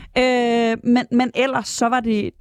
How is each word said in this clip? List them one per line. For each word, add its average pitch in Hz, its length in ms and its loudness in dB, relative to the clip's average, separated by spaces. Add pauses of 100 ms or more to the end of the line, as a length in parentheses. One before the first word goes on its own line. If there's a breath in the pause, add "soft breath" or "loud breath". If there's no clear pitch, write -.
(180 loud breath)
Øh, 233 600 2 (160)
men, 240 180 2
men 240 240 2
ellers 254 320 0
så - 220 -2
var 247 100 0
det 220 420 -2